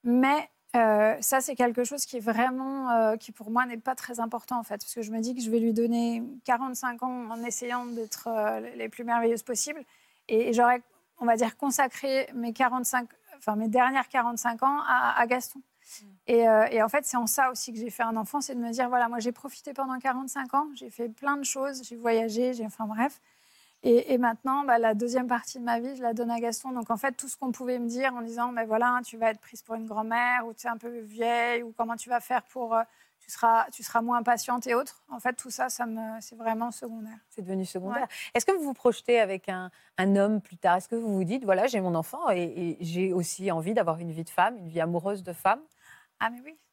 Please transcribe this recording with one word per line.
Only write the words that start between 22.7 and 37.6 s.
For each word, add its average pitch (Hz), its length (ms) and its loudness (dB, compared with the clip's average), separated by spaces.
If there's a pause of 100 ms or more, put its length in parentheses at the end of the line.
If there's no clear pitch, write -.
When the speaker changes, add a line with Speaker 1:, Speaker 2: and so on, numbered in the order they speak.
Speaker 1:
bref. » 226 340 -2 (640)
Et, 247 300 6
et 247 40 4
maintenant, 262 460 0
bah, 247 140 4
la 226 160 4
deuxième 240 340 0
partie 240 320 -4
de 240 40 -8
ma 233 140 0
vie, 254 160 -6
je 254 80 -10
la 233 100 0
donne 233 200 -2
à 233 80 -2
Gaston. 233 320 -4
Donc, 233 180 -6
en 233 60 0
fait, 269 160 -2
tout 269 160 -12
ce - 80 -10
qu'on 254 160 -4
pouvait 247 260 -4
me 240 80 -4
dire 254 300 0
en 240 60 -8
disant, « 233 300 -4
Mais 233 120 -2
voilà, 240 400 2
tu 233 120 -16
vas 226 140 2
être 214 80 -6
prise - 240 -20
pour 226 140 -8
une 226 100 -8
grand-mère, 233 580 0
ou 226 100 -10
tu - 120 -12
es 240 40 -4
un 233 80 -6
peu 240 200 -10
vieille, 233 640 0
ou 226 140 -12
comment 233 180 -2
tu 226 140 -12
vas 240 100 0
faire 240 240 -2
pour... 233 320 -4
Euh, 226 80 4 (380)
tu - 100 -20
seras, 226 400 4
tu - 120 -16
seras - 180 0
moins 240 240 0
patiente 240 420 0
et 240 80 2
autres. » 269 360 -2
En 247 100 -12
fait, 254 140 0
tout 254 160 -12
ça, 254 180 -2
ça 247 180 -4
me, 220 140 -6 (200)
c'est 226 160 -18
vraiment 226 360 -2
secondaire. 226 460 -12 (100)
Speaker 2:
C'est - 140 -12
devenu 190 220 -2